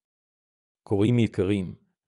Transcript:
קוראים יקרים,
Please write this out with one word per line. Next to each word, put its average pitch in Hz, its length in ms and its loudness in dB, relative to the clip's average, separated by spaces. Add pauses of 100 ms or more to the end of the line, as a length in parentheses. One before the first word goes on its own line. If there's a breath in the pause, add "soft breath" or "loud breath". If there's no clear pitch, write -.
(840)
קוראים 113 360 0
יקרים, 98 560 -2 (340)